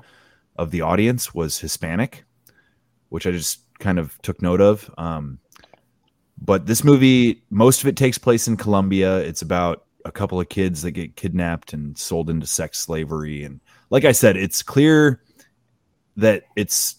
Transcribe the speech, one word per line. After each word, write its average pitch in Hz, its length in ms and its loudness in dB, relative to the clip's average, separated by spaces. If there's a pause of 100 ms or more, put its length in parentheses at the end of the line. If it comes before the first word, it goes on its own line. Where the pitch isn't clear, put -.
(540)
of 82 160 -6
the 85 100 -4
audience 101 540 -2
was 82 240 -4
Hispanic, 82 680 -8 (840)
which 85 180 -8
I 90 60 -2
just 85 280 -6 (200)
kind 92 180 -2
of 78 240 -8
took - 180 -8
note 92 200 0
of. 104 360 4
Um, 78 420 -10 (1000)
but 95 260 0
this 113 180 0
movie, 131 680 6
most 117 320 4
of 139 60 0
it - 80 0
takes 127 220 0
place 117 280 2
in 113 100 -2
Colombia. 95 600 0
It's 82 240 -8
about 87 420 -2 (200)
a - 80 -12
couple 95 280 -4
of 87 80 -6
kids 90 340 -4
that 85 100 -6
get 85 240 -12
kidnapped 85 560 -6
and 73 240 -10
sold 82 340 -6
into 80 160 -6
sex - 320 -8
slavery. 76 640 -8
And 69 180 -16 (300)
like 131 140 2
I 139 80 6
said, 107 240 4
it's 95 260 -4
clear 151 600 4 (920)
that 104 280 2 (120)
it's - 420 -4